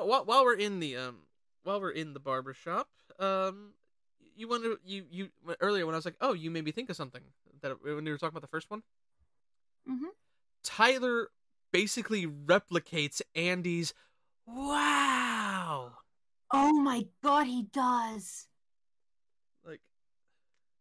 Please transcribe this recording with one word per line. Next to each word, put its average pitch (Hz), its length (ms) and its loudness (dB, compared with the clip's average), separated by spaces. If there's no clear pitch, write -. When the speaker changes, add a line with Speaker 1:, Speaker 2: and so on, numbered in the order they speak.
Speaker 1:
wh-, 226 200 4
while 254 160 6
we're 240 140 6
in 202 220 -2
the, 143 180 -4
um, 127 200 -8
while 202 180 -2
we're 185 100 -4
in 156 220 -6
the 139 60 -14
barbershop, 135 680 -4
um, 190 540 -2
you 220 120 -10
wonder, 226 280 -2
you, 196 260 -8
you, 190 180 -8
earlier 190 260 2
when 160 80 -2
I 160 40 -2
was 160 80 -6
like, 170 160 -6
"Oh, 254 120 2
you 160 160 -4
made 165 140 -4
me 151 80 -4
think 247 180 -8
of 180 60 -8
something," 131 260 -10
that 135 220 -8
when 151 220 -6
you 156 80 -2
were 143 40 -4
talking 160 160 -4
about 165 80 -10
the 151 60 -18
first 160 240 -8
one. 220 100 -10
Speaker 2:
Mm-hmm. 262 200 -6
Speaker 1:
Tyler 240 680 2
basically 202 540 0
replicates 156 960 0
Andy's 170 580 -2
"Wow." 240 1400 0
Speaker 2:
Oh 277 220 8
my 277 320 4
god, 294 260 6
he 247 160 -2
does. 233 840 -2
Speaker 1:
Like 165 160 -18